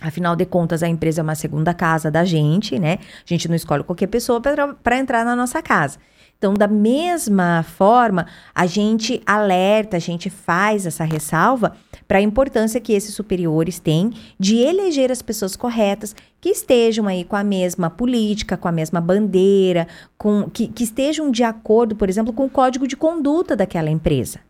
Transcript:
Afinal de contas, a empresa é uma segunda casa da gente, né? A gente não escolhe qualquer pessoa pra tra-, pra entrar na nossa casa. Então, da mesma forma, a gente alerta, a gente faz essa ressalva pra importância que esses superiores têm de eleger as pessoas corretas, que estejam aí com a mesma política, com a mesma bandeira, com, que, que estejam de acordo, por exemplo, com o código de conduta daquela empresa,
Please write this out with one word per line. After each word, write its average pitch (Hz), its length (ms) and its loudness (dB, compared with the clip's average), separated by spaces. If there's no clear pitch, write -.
Afinal 170 320 -2
de 175 100 0
contas, 170 380 -2
a 170 60 0
empresa 160 320 -2
é - 20 -2
uma 156 140 -2
segunda 156 360 -2
casa 160 380 0
da 160 140 2
gente, 165 560 0
né? 170 200 0
A - 260 -20
gente 170 220 -2
não 170 60 0
escolhe 156 300 -2
qualquer 180 240 -4
pessoa 233 320 -2
pra 269 120 0
tra-, 285 220 -2
pra 240 240 -2
entrar 247 260 -2
na 240 120 0
nossa 254 260 -2
casa. 170 360 0
Então, 196 160 0
da 208 140 2
mesma 214 960 2
forma, 202 640 2
a 175 140 0
gente 220 580 -2
alerta, 202 720 2
a 175 40 0
gente 170 280 -6
faz 196 560 -2
essa 165 200 -4
ressalva 170 720 0
pra 190 120 4
importância 220 600 0
que 226 120 -2
esses 208 220 -2
superiores 175 640 -2
têm 170 320 0
de 202 200 2
eleger 294 540 2
as 247 100 -6
pessoas 208 340 -6
corretas, 214 580 -2
que 339 100 -2
estejam 226 560 2
aí 180 180 -2
com 208 120 -4
a 202 60 0
mesma 185 460 0
política, 214 680 -2
com - 100 -4
a 170 40 0
mesma 165 280 -2
bandeira, 185 880 2
com, 208 320 0
que, - 160 -4
que - 180 -6
estejam 294 460 -2
de 240 120 0
acordo, 226 540 2
por 202 140 0
exemplo, 220 240 -2
com 269 100 0
o 269 60 -2
código 262 360 2
de 262 100 -4
conduta 320 600 0
daquela 180 320 -2
empresa, 151 600 -2